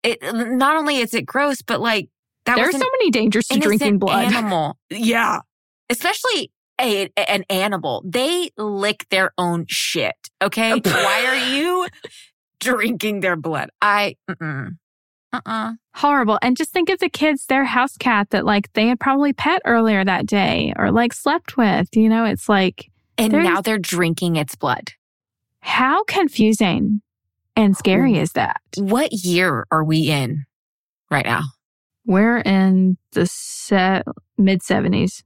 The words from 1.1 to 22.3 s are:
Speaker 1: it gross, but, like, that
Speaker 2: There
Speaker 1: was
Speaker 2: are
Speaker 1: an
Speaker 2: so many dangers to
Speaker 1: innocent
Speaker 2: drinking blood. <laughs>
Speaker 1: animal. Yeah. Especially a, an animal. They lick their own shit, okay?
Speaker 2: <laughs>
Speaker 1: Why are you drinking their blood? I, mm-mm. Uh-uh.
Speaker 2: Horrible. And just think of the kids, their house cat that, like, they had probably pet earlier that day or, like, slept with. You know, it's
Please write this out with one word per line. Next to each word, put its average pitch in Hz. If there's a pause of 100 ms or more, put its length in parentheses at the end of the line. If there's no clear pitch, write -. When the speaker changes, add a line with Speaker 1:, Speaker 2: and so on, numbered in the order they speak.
Speaker 1:
it 226
gross, 277
but, -
like, 214 (360)
that 247
Speaker 2:
There 233
Speaker 1:
was 349
Speaker 2:
are -
Speaker 1:
an 370
Speaker 2:
so 508 (120)
many 359
dangers 220
to 269
Speaker 1:
innocent 285
Speaker 2:
drinking 202
blood. 196
<laughs> 202
Speaker 1:
animal. 190 (120)
Yeah. 226 (480)
Especially 359 (280)
a, 208
an 196
animal. 185
They 294
lick 208
their 190
own 170
shit, - (260)
okay? 226
Speaker 2:
<laughs> -
Speaker 1:
Why 254
are 262
you 359 (720)
drinking 214
their 180
blood? 156 (120)
I, 202 (140)
mm-mm. 139 (540)
Uh-uh. 226 (220)
Speaker 2:
Horrible. 262
And 254
just -
think 359
of 370
the 359
kids, 302
their 269
house 247
cat 208
that, 208
like, 202
they 220
had 240
probably 277
pet 349
earlier 226
that 190
day -
or, 202
like, 233
slept -
with. 196
You 220
know, 226
it's -